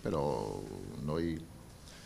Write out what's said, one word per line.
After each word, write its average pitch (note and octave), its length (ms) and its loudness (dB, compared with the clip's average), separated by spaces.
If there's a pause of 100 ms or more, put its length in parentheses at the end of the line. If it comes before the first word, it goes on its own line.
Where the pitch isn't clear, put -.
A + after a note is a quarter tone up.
però A#1 640 2 (400)
noi, D#2+ 500 2 (520)